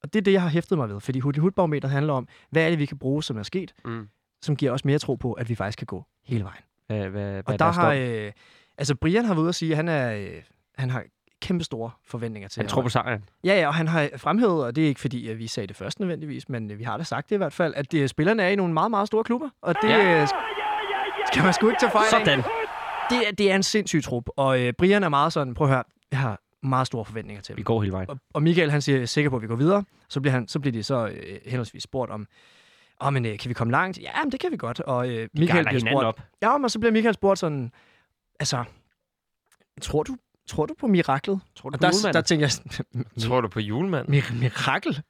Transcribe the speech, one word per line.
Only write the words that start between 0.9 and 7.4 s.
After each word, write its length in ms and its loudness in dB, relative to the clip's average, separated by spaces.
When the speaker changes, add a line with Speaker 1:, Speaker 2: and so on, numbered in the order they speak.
Speaker 1:
fordi 200 -4
Hut 160 0
Hut-barometeret 560 0
handler 220 0
om, 140 -4
hvad 140 4
er 60 4
det, 80 2
vi 80 2
kan 120 -10
bruge, 240 0
som 160 -4
er 40 -6
sket, 320 -6
Speaker 2:
Mm. 240 -8
Speaker 1:
som 140 0
giver 160 0
os 120 -4
mere 140 4
tro 160 -2
på, 180 -4
at 160 -6
vi 60 0
faktisk 240 -6
kan 80 -10
gå 180 -10
hele 200 -2
vejen. 180 -14
Speaker 2:
Hvad, 220 -4
hvad, 140 -6
Speaker 1:
Og 60 -8